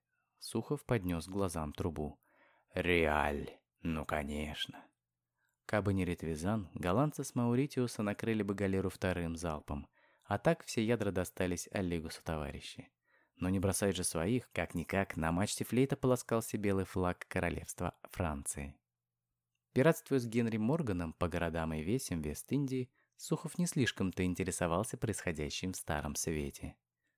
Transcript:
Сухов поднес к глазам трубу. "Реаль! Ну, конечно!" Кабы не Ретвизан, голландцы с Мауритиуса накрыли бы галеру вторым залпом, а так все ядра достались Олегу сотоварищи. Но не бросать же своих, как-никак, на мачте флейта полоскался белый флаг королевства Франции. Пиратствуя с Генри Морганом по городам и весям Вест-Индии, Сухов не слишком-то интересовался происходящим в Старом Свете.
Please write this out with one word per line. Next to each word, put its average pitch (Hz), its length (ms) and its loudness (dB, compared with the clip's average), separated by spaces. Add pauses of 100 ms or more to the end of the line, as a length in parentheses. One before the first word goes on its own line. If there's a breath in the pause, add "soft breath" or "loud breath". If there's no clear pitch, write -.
(380)
Сухов - 460 -6
поднес 90 420 0
к - 40 -10
глазам 85 420 -2
трубу. 76 460 -4 (560 soft breath)
"Реаль! 76 760 4 (320)
Ну, 78 240 -2
конечно!" 76 800 -4 (800)
Кабы 101 300 2
не 95 100 2
Ретвизан, 85 680 -2
голландцы 135 500 0
с - 100 -8
Мауритиуса 123 680 0
накрыли 107 400 0
бы 101 120 0
галеру 95 360 2
вторым 87 460 0
залпом, 76 520 -4 (360 soft breath)
а 101 140 0
так - 280 2
все - 180 0
ядра 110 260 2
достались 90 640 0
Олегу 87 380 0
сотоварищи. - 800 -6 (460 soft breath)
Но 90 120 -4
не 95 100 4
бросать 95 380 2
же 90 80 -2
своих, 101 480 0
как-никак, 87 640 -2
на 80 160 0
мачте 95 320 0
флейта 135 320 2
полоскался 120 640 0
белый 98 260 2
флаг 90 440 -2
королевства 85 680 -2 (160)
Франции. 71 680 -4 (1000)
Пиратствуя 143 400 6
с 120 80 0
Генри 113 300 2
Морганом 107 560 0
по 87 160 2
городам 82 460 0
и 78 80 -2
весям 92 400 -2
Вест-Индии, 127 680 -2 (260)
Сухов - 420 -4
не 175 80 0
слишком-то 98 580 2
интересовался 90 720 0
происходящим 90 760 -2
в - 40 -8
Старом 73 400 -4
Свете. 76 600 -4 (420)